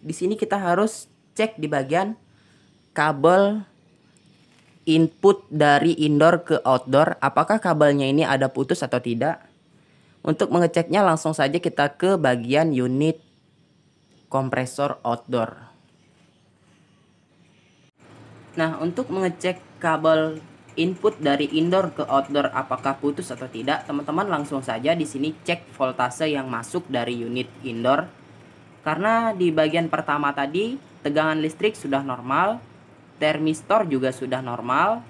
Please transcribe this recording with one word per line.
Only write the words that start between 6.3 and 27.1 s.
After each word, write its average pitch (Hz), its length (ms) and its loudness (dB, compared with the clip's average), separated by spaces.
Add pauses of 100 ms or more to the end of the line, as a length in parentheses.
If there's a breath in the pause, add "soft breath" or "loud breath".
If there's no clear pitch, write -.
ke 156 240 0
outdoor, 131 560 4
apakah 160 400 0
kabelnya 147 420 4
ini 139 220 2
ada 135 240 0
putus 135 320 -2
atau 123 160 -2
tidak. 123 480 -4 (800 soft breath)
Untuk 156 240 0
mengeceknya, 170 560 2
langsung 160 320 0
saja 151 240 0
kita 143 320 -2
ke 185 240 2
bagian 135 560 2
unit 131 480 0 (1040)
kompresor 131 800 -4
outdoor. 120 640 -4 (3000)
Nah, 160 240 -2
untuk 175 240 -4
mengecek 185 560 -4 (160)
kabel 156 640 2 (340)
input 180 460 0
dari 143 240 2 (100)
indoor 175 380 2
ke 147 100 -4
outdoor 139 480 0
apakah 135 480 -4
putus 143 300 -4
atau 127 160 -10
tidak, 131 400 -4
teman-teman 156 420 -4
langsung 147 320 -4
saja 127 380 -2
di 151 80 -4
sini 143 260 -6 (140)
cek 175 320 -6
voltase 127 480 -2
yang 139 240 -4
masuk 120 400 -8
dari 120 320 -4